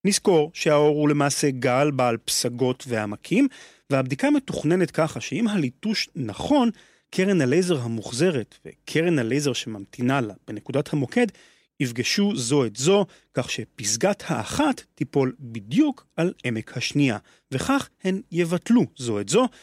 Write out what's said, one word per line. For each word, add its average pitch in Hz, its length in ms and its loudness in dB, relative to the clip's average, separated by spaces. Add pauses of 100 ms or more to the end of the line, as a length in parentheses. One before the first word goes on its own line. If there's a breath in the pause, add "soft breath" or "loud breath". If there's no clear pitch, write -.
נזכור 175 480 2
שהאור 147 440 4
הוא 147 120 4
למעשה 143 420 2
גל 131 400 2
בעל 123 260 0
פסגות 123 680 -2
ועמקים, 117 600 0 (420 loud breath)
והבדיקה 139 420 0
מתוכננת 180 600 0
ככה 156 300 -2
שאם 214 260 -2
הליטוש 202 680 -4
נכון, 170 540 0 (400 soft breath)
קרן 185 320 2
הלייזר 165 400 2
המוחזרת 117 760 -2 (100)
וקרן 160 540 0
הלייזר 127 340 0
שממתינה 123 680 -4
לה 104 120 -6 (140)
בנקודת 117 460 -6
המוקד 156 340 0 (540 soft breath)
יפגשו 131 540 -2
זו 131 300 2
את 107 100 -6
זו, 185 300 2 (280 soft breath)
כך 127 160 -4
שפסגת 120 800 -4
האחת 240 560 -2 (120)
תיפול 131 440 -2
בדיוק 127 640 -2 (100)
על 170 180 0 (120)
עמק 120 320 -6
השנייה, 127 400 0 (340 soft breath)
וכך 262 380 -2 (140)
הן 190 180 -2 (100)
יבטלו 175 540 2 (120)
זו 113 220 -2
את 101 100 -6
זו, 226 180 2 (160 soft breath)